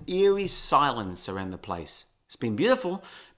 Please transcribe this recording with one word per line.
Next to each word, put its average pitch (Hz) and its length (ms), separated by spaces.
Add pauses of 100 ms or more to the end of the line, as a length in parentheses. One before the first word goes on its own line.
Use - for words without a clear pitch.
eerie 196 400
silence 120 800
around 95 220
the 90 80
place. - 480 (180)
It's - 120
been 110 200
beautiful 202 480 (340)